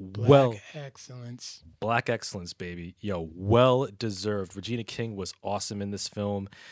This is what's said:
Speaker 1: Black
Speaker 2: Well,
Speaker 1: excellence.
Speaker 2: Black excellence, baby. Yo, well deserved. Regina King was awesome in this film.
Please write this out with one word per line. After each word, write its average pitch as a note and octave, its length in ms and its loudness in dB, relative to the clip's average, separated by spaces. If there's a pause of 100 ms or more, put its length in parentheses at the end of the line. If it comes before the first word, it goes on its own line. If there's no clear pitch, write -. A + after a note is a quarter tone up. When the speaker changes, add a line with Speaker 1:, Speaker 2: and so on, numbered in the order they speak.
Speaker 1:
Black G#2 260 2
Speaker 2:
Well, C3+ 260 8 (180)
Speaker 1:
excellence. B2+ 920 -14 (160)
Speaker 2:
Black A#2 300 0
excellence, G2+ 440 -4
baby. F2 480 -10
Yo, F2 340 -4
well B2 520 6 (120)
deserved. G2+ 560 -4
Regina A2+ 280 -6
King A2+ 320 -6
was F#2+ 160 -6 (120)
awesome G2+ 360 -4
in G2+ 120 -4
this G2+ 160 -4
film. G2+ 420 -2 (220)